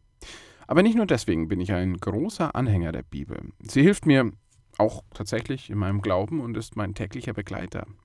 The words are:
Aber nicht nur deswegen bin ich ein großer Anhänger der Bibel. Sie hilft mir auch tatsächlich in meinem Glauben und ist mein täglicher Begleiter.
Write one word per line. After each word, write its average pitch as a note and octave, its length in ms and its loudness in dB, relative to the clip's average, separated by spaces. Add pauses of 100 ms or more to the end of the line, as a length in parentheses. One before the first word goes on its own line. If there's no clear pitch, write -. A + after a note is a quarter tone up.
(680)
Aber E3+ 160 6
nicht A3+ 100 6
nur A3+ 120 4
deswegen F2+ 420 2
bin F2 100 -2
ich F2+ 140 -2
ein F2+ 240 0
großer C#3 580 -4
Anhänger F#2+ 380 0
der - 100 -8
Bibel. - 480 -10 (120)
Sie - 200 2
hilft G3 240 6
mir C3+ 240 6 (480)
auch G#2+ 240 2 (100)
tatsächlich - 560 -6
in G#2 80 -8
meinem G2+ 240 0
Glauben G#2 400 0
und A#2 160 -6
ist A2+ 180 -8
mein G2 200 -6
täglicher A2+ 400 -8
Begleiter. - 520 -8 (180)